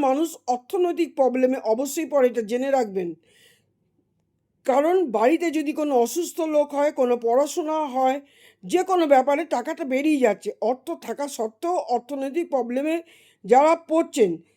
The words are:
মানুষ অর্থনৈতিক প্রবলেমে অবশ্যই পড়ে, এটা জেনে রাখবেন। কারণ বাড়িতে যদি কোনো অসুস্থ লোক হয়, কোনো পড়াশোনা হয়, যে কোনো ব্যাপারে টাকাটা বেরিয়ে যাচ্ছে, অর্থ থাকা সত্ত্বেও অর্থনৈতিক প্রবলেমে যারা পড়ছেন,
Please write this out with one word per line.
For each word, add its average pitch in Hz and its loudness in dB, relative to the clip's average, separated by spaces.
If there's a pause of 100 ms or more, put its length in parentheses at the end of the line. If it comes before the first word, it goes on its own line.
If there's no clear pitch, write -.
মানুষ 285 2 (260)
অর্থনৈতিক 339 -2
প্রবলেমে 254 2 (140)
অবশ্যই 277 -4
পড়ে, 277 4
এটা 226 -4
জেনে 254 -2
রাখবেন। 190 -2 (1600)
কারণ 294 2 (200)
বাড়িতে 294 2 (120)
যদি 302 -4
কোনো 294 -2 (120)
অসুস্থ 302 -6 (160)
লোক 294 2 (100)
হয়, 294 2
কোনো 247 2 (120)
পড়াশোনা 302 0 (180)
হয়, 262 2 (460)
যে 240 0 (100)
কোনো 359 2
ব্যাপারে 277 4 (120)
টাকাটা 311 -4 (100)
বেরিয়ে 277 0
যাচ্ছে, 202 -2 (200)
অর্থ 254 -6 (200)
থাকা 233 -8 (140)
সত্ত্বেও 330 -4 (180)
অর্থনৈতিক 269 -4
প্রবলেমে 262 -2 (480)
যারা 269 6 (180)
পড়ছেন, 311 2 (260)